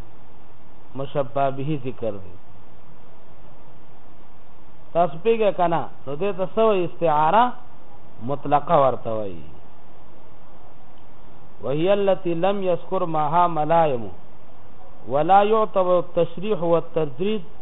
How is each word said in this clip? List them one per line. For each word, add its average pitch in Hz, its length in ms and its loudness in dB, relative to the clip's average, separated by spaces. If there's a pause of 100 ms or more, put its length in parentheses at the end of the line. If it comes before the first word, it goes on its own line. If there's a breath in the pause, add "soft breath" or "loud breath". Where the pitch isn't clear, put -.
(960)
مشبع 139 540 0
به 139 340 0
ذکر 117 280 -2
دی. 98 240 -2 (2500)
تاسو 165 300 2
پیږه 220 340 2
که 175 100 4
نه؟ 156 180 2 (220)
نو 139 80 -2
دې 185 220 -2
ته 185 180 -2
څه 220 40 2
وایي؟ 208 260 4
استعاره 165 680 4 (720)
مطلقه 143 520 2
ورته 127 340 2
وایي. 95 460 -2 (2000)
وهي 156 300 2
التي 190 400 2
لم 190 300 0
يذكر 180 420 0
معها 160 420 2
ملايم، 151 600 2 (1000)
ولا 160 360 4
يعتبر 190 560 4
التشريح 170 640 0
والتجريد 165 800 0 (180)